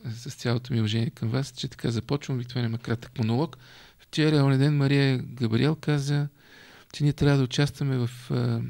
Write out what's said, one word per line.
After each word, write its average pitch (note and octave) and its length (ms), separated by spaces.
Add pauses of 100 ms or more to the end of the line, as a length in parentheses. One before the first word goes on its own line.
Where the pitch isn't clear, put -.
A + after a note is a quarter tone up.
а, A#2+ 60
с A#2+ 240
цялото B2 380
ми A2+ 80
уважение A2+ 300
към - 180
вас, C3 240
че - 160
така - 220
започвам, C#3 460
обикновено A#2+ 320
има A2+ 100
кратък - 400
монолог. A#2+ 400 (400)
Вчера, D3+ 460
оня C#3 140
ден, D3 180
Мария C#3 420
Габриел B2 580
каза, D3 520 (640)
че - 120
ние D3 80
трябва C#3+ 260
да C3+ 60
участваме C#3 520
в, A#2+ 140 (200)
а, A#2+ 400